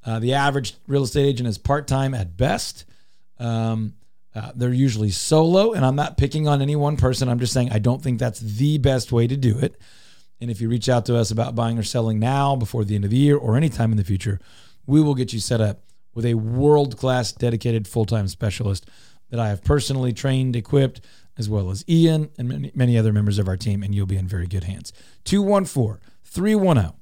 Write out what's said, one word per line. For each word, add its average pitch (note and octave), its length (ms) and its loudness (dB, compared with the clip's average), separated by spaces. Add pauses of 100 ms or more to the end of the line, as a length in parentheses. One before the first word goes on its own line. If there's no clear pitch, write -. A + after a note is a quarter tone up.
Uh, A2+ 120 -4
the A#2+ 140 0
average C#3 440 0 (100)
real C#3 160 0
estate C#3 240 0
agent B2 200 0
is G#2+ 120 -4
part-time C3+ 560 -2
at F2+ 240 -6
best. - 480 -2 (520)
Um, A2+ 560 -2 (400)
uh, G#2+ 200 -12
they're B2 180 0
usually A#2 380 2
solo, E3+ 640 4
and E3+ 120 0
I'm C3 120 2
not D3 200 -2
picking D3+ 320 0
on C#3+ 140 4
any C#3+ 140 0
one D3 200 0
person. B2+ 320 2
I'm A#2+ 100 2
just A#2 140 -2
saying B2 180 0
I G#2+ 80 0
don't A#2+ 240 0
think B2+ 160 -2
that's A#2 220 -4
the B2 380 0
best C3 340 0
way A#2 140 2
to C3 100 -2
do B2 220 0
it. - 200 -4 (640)
And A#2+ 100 -8
if G2+ 100 -6
you A2+ 80 -4
reach A#2 200 -2
out A#2+ 180 2
to A#2+ 100 2
us A2 140 2
about A#2 240 -2
buying A#2 240 -2
or A2+ 40 -2
selling A2+ 360 -2
now, C#3 380 0
before A2+ 280 -2
the G#2 100 -4
end G2+ 100 0
of G2+ 60 0
the A2+ 60 2
year, C#3+ 200 6
or A#2 200 0
anytime A#2+ 360 0
in A2 40 2
the G2+ 80 2
future, F#2+ 360 -2 (460)
we D3 140 4
will D3 140 4
get B2 180 -4
you A2+ 80 -4
set A2+ 200 0
up G#2 200 0 (320)
with A#2 140 -4
a A#2 80 2
world-class B2+ 1000 2
dedicated A#2 560 -2
full-time G#2+ 400 -2
specialist G2 580 -4 (440)
that A#2+ 100 -4
I A2+ 80 0
have G2+ 160 -4
personally C3 480 0
trained, C3 420 -2
equipped, C3 460 0 (360)
as G#2+ 120 -4
well G2+ 220 -2
as G2 180 -6
Ian D#3+ 500 4
and B2 100 -4
many, C3+ 260 -8
many B2 240 2
other A2 140 2
members G#2 260 2
of G2 100 0
our F#2 80 -2
team, G2+ 260 -4
and G2+ 120 -4
you'll G2+ 120 0
be F#2+ 100 -2
in F#2 120 -4
very F2+ 180 -4
good F2+ 180 -4
hands. - 280 -10 (320)
Two G3+ 180 2
one G3 220 2
four, A2+ 340 -2 (240)
three G3+ 320 0
one F#3 240 4
oh E2+ 240 0